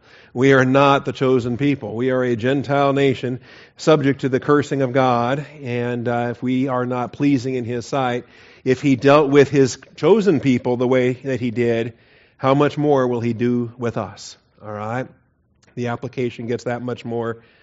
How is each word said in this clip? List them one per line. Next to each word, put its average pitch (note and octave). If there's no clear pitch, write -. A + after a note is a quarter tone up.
We C3+
are C3
not C#3
the C3
chosen B2
people. C3+
We B2+
are B2+
a B2
Gentile C#3
nation C3
subject C#3
to C#3
the B2
cursing D3
of B2
God, B2+
and, A#2+
uh, A#2+
if -
we B2+
are B2+
not B2
pleasing C3+
in B2
his A#2+
sight, B2
if C3
he C#3
dealt C#3
with C#3
his C#3
chosen F#3
people B2
the B2
way B2+
that B2+
he B2
did, A#2
how C3
much C#3+
more C#3+
will A#2+
he A#2+
do A#2+
with A#2+
us? F#2+
All G#2
right? A2
The A#2+
application A#2+
gets A#2
that A#2+
much B2
more A#2